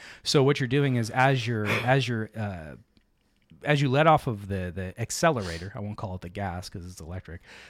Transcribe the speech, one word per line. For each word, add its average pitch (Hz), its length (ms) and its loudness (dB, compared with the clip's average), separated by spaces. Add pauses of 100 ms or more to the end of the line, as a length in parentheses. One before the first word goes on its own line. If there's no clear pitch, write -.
(240)
So - 180 4
what 143 200 4
you're 131 80 0
doing 139 260 2
is 113 140 0
as 131 360 4
you're, 113 200 -2
as 113 420 2
you're, 113 260 -4
uh, 90 420 -8 (920)
as 143 160 4
you 143 80 4
let 143 180 6
off 156 200 6
of 101 220 -4
the, 92 260 -4
the 92 240 -8
accelerator, 101 720 -2
I - 60 -10
won't 104 160 -8
call 95 200 -8
it 92 60 -10
the 90 60 -12
gas 90 400 -6
'cause 87 180 -12
it's 90 140 -14
electric, 85 400 -12 (300)